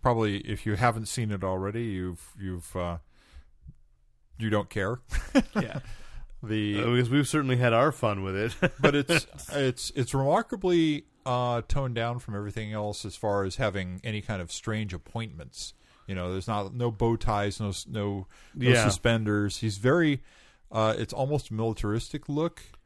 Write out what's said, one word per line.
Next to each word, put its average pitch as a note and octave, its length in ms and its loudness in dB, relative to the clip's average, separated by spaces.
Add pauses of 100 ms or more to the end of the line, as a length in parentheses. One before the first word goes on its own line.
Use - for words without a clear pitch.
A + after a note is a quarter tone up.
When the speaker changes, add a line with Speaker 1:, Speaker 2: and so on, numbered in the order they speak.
Speaker 1:
probably A2+ 380 2
if - 260 -6
you G#2+ 120 0
haven't A2+ 300 2
seen A2 260 -4
it F#2+ 100 -4
already, G2 420 -2
you've, F#2 400 -4 (140)
you've, F#2 380 -8
uh, F2 220 -4 (1400)
you A2 120 0
don't G#2 200 2
care. G#2+ 300 -2 (340)
<laughs> C#4 60 8 (160)
Speaker 2:
Yeah. E3 240 -4 (600)
Speaker 1:
The G#2 400 0
Speaker 3:
Uh, A#2 80 2
because B2 180 4
we've C#3 180 2
certainly C3+ 300 2
had B2 160 4
our B2+ 180 6
fun G#2 320 0
with F#2+ 140 -2
it. G#2+ 180 -2 (220)
<laughs> - 40 -12
Speaker 1:
but C#3+ 140 6
it's, D3 320 2 (260)
it's, C3+ 440 0
it's B2+ 160 -2
remarkably, E3 920 2 (180)
uh, B2 440 0
toned C3 260 0
down A#2 240 -2
from A2+ 160 -10
everything G#2 400 -6
else G#2 320 -4
as F#2+ 100 -10
far G2+ 280 2
as F#2+ 120 -4
having F#2 480 -2
any G#2+ 160 -4
kind G2+ 220 -6
of E2+ 100 -10
strange G#2+ 400 -4
appointments. - 800 -10 (340)
You G2 80 -6
know, F2+ 180 -2
there's F#2 160 -4
not, G#2 260 -2
no A#2+ 160 0
bow A2+ 260 2
ties, G#2 440 0
no G#2 80 -2
s-, - 200 -6
no, G2+ 380 -4 (280)
no B2 160 2
Speaker 3:
Yeah. A#2 140 8
Speaker 1:
suspenders. G#2 760 2
He's G#2 180 -2
very, C#3+ 440 4 (480)
uh, A2 280 2
it's - 160 -4
almost C#3 340 -2
a A2 60 -8
militaristic A2 720 -2
look. D3+ 340 -2 (240)